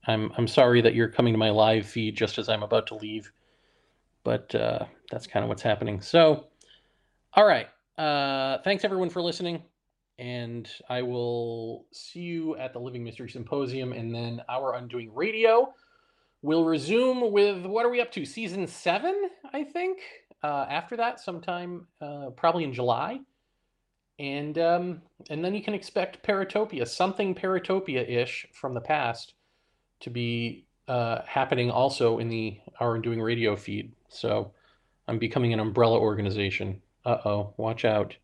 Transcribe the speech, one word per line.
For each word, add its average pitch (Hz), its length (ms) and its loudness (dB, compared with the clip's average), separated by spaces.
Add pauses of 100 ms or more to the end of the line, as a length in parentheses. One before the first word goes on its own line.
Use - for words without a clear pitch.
I'm, 110 300 0
I'm 117 100 2
sorry 120 340 8
that 113 140 6
you're 113 120 4
coming 120 260 2
to 110 40 4
my 110 140 4
live 107 340 6
feed 107 300 -4
just 107 220 -2
as 113 120 -4
I'm 104 140 0
about 110 240 2
to 110 80 -12
leave, 107 360 -10 (920)
but, 117 320 -2
uh, - 300 0 (260)
that's 120 160 -10
kinda 107 200 -2
what's 110 140 -4
happening. 107 400 -2
So, 160 460 6 (880)
all 208 120 10
right. 135 220 4 (300)
Uh, 139 680 0
thanks 196 200 0
everyone 185 260 0
for 175 120 -4
listening, 170 400 -4 (560)
and 120 500 -8 (220)
I 123 140 -2
will 120 880 -4
see - 300 -16
you 165 360 -4
at 131 160 -8
the 120 60 -10
Living 123 240 -8
Mystery 113 260 -12
Symposium, 127 640 -4
and 117 200 -6
then 117 360 -6
Our 127 260 -2
Undoing 120 380 -10
Radio 220 600 4 (720)
will 160 220 4
resume 220 680 2
with, 202 340 4
what 220 200 0
are 240 40 4
we 240 120 0
up 240 100 -4
to? 151 140 -6
Season 190 400 -6
seven, 320 640 -2 (240)
I 294 100 -4
think. 370 360 -4 (420)
Uh, 143 280 -2
after 170 280 -4
that, 233 220 -2
sometime, 175 680 -8 (140)
uh, 143 360 -10
probably 165 280 2
in 135 100 -4
July. 127 460 0 (1000)
And, 143 400 -6
um, 170 440 2 (280)
and 156 160 -4
then 190 80 -2
you 208 80 -4
can 208 140 -4
expect - 480 -4
Paratopia, 196 640 0
something 190 480 0
Paratopia-ish 175 1160 -2
from 127 200 -6
the 117 80 -4
past, 135 540 -2 (640)
to - 100 -12
be, 117 560 -4 (220)
uh, 117 400 0
happening 131 420 2
also 120 480 2
in 113 100 -2
the 110 320 -4 (200)
Our 120 160 0
Undoing 113 260 -2
Radio 113 340 2
feed. 104 380 -8 (160)
So 107 420 -2 (560)
I'm 113 120 -2
becoming 117 340 2
an 110 60 0
umbrella 113 400 4
organization. 101 840 -2 (240)
Uh-oh, 104 520 0
watch 113 280 -2
out. 107 380 2